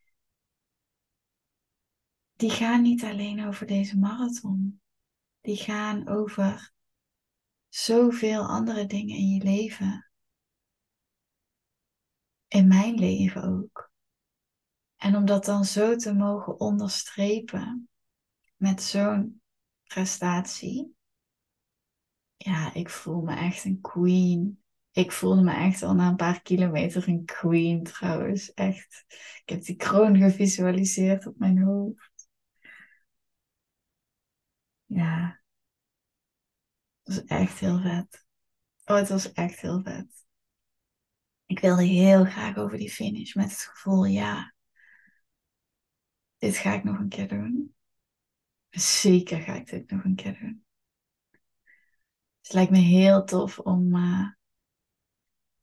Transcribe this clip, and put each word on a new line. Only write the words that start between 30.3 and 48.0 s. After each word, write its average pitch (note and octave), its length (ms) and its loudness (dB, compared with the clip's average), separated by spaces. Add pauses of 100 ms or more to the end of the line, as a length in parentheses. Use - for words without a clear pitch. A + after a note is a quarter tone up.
op - 120 -14
mijn F#3+ 240 4
hoofd. G3+ 680 -4 (2500)
Ja. E3+ 560 -4 (1600)
Het F#3+ 120 -8
was - 80 -8
echt - 360 -2
heel F3+ 200 0
vet. F3+ 460 -6 (600)
Oh, G#3 100 2
het G3 140 2
was F#3+ 220 -4
echt - 280 -6
heel F3+ 220 -4
vet. - 440 -14 (1200)
Ik F#3 140 -6
wilde F3+ 240 4
heel F#3 420 8
graag G3+ 320 -4
over G#3 200 -6
die G#3 140 -10
finish G#3+ 420 -8
met G3 160 0
het - 100 -12
gevoel, F#3+ 460 -2
"Ja, G3+ 480 -4 (1800)
dit G3 200 -4
ga G3+ 160 -2
ik G3 100 -6
nog G#3 160 -4
een G3+ 100 -6
keer G3 180 -8
doen. A3+ 480 -6 (960)